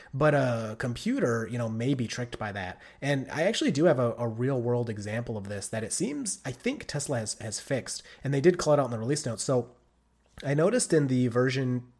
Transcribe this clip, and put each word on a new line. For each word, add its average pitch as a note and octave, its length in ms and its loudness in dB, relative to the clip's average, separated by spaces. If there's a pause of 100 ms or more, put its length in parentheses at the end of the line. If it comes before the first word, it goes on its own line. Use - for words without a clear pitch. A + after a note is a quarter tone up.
(140)
But D3 220 4
a A#2 440 0
computer, B2 720 0
you B2 60 -4
know, A#2+ 100 0
may A#2 260 0
be A#2+ 140 -2
tricked - 320 -6
by G#2+ 140 -4
that. F#2 260 -6 (220)
And C#3 300 0
I - 120 -2
actually A3+ 280 2
do D3 140 4
have D3 140 6
a, A#2 180 2
a A#2+ 100 -2
real B2 340 -2
world A#2+ 280 0
example A2 460 -6
of G2+ 140 -8
this G2+ 200 -8
that A2+ 140 -4
it G#2 80 -6
seems, D3 540 -4
I C3 60 -8
think - 360 -6
Tesla C#3+ 320 -4
has, A2 220 -6
has A2 180 -8
fixed, - 440 -6 (200)
and C#3 100 -2
they C#3 80 2
did F3+ 160 6
call D3+ 160 4
it C#3+ 60 6
out C3+ 60 2
in A#2+ 60 -4
the A2+ 80 -4
release C3+ 260 -2
notes. A2+ 180 -4
So B2 260 0 (760)
I C#3 80 0
noticed F#3+ 400 4
in D3+ 140 6
the B2+ 200 4
version B2+ 560 2 (160)